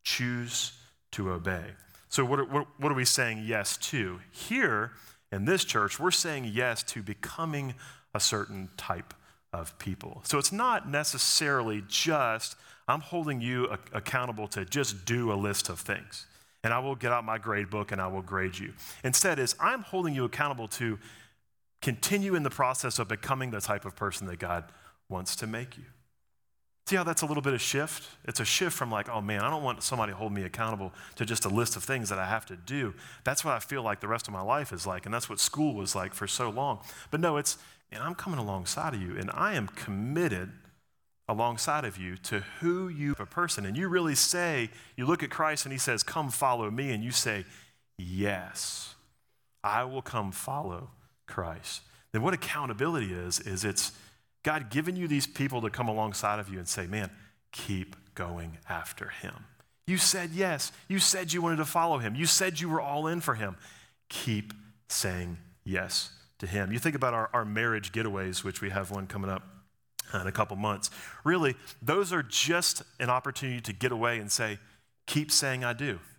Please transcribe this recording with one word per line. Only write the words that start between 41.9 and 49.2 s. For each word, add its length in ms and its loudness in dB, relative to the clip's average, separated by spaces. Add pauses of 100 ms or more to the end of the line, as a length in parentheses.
you 220 -6
to 220 -2 (200)
who 280 2
you, 300 -2
a 60 -6
person." 400 0
And 140 -2
you 100 0
really 260 4
say, 560 4 (240)
you 120 0
look 160 4
at 80 -4
Christ 340 2
and 80 -6
he 60 -6
says, 240 2
"Come 280 0
follow 400 2
me," 220 -2
and 100 0
you 100 -2
say, 340 2 (500)
"Yes, 1000 -2 (680)